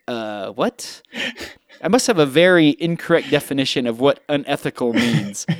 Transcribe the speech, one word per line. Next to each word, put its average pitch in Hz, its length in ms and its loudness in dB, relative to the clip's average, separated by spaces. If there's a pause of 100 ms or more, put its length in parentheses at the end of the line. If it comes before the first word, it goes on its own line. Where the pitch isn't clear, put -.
"Uh, 107 420 -8
what?" - 500 -6 (800)
I 165 60 -4
must 240 200 2
have 208 100 2
a 151 80 4
very 160 540 6
incorrect 165 500 0
definition 135 560 -2
of 117 140 -2
what 139 280 2
unethical 139 680 -2
means, 113 520 -2 (140)